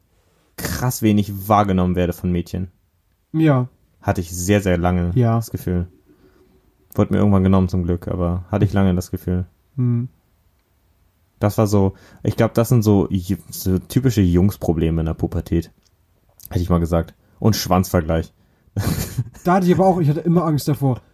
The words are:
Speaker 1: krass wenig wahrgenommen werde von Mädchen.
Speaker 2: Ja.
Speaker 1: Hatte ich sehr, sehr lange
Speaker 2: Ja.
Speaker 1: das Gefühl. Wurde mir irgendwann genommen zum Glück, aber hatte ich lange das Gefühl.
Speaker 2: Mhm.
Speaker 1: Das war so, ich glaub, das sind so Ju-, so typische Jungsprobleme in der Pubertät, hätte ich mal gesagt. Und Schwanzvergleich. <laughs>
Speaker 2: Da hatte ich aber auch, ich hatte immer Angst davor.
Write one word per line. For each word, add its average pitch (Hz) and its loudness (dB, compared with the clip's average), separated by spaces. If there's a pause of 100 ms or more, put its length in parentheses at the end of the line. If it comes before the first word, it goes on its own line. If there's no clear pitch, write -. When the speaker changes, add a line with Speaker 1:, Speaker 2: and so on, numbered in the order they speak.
(580)
Speaker 1:
krass 123 -6
wenig 101 0
wahrgenommen 95 2
werde 87 0
von - -4
Mädchen. 90 -4 (640)
Speaker 2:
Ja. 147 2 (340)
Speaker 1:
Hatte 98 -2
ich 85 -10
sehr, 95 2
sehr 90 2
lange 87 0
Speaker 2:
Ja. 117 2
Speaker 1:
das 113 -4
Gefühl. 90 -4 (1080)
Wurde 101 0
mir 98 2
irgendwann 98 4
genommen 95 2
zum 92 -2
Glück, 85 -4
aber 90 -4
hatte 104 0
ich 95 0
lange 98 2
das 90 -6
Gefühl. 90 -4 (300)
Speaker 2:
Mhm. 123 -2 (1300)
Speaker 1:
Das 104 -2
war 110 4
so, 98 2 (300)
ich 113 -2
glaub, 113 2
das 117 0
sind 123 4
so 104 4
Ju-, 92 -4 (120)
so - -2
typische 123 0
Jungsprobleme 85 0
in 80 -2
der 80 -2
Pubertät, 82 -4 (800)
hätte 90 -2
ich 85 -2
mal 85 2
gesagt. 85 -2 (260)
Und 110 2
Schwanzvergleich. 85 -2 (420)
<laughs> 98 -4 (600)
Speaker 2:
Da 180 2
hatte 190 2
ich 175 4
aber 180 4
auch, 185 2
ich 147 2
hatte 147 0
immer 170 -2
Angst 151 -2
davor. 135 -2 (120)